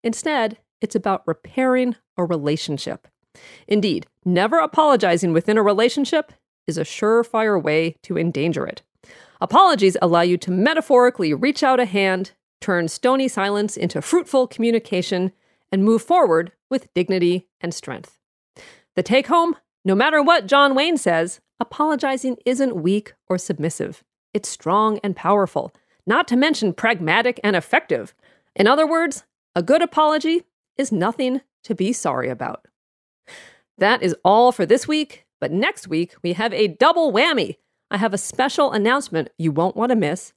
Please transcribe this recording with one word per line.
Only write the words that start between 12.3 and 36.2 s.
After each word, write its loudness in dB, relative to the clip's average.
turn -2
stony 0
silence -2
into -4
fruitful 0
communication, -2
and 2
move 4
forward 2
with -6
dignity 0
and -8
strength. -14
The -2
take 2
home, 2
no 2
matter 2
what 4
John 4
Wayne 0
says, -2
apologizing -4
isn't -2
weak -2
or 0
submissive. -6
It's -6
strong 0
and -4
powerful, -2
not 0
to 0
mention 0
pragmatic 0
and 2
effective. -2
In 4
other 4
words, -2
a -2
good 4
apology 0
is -4
nothing -2
to -4
be -2
sorry -4
about. -10
That 2
is -2
all 6
for -4
this 0
week, -4
but -6
next -4
week -6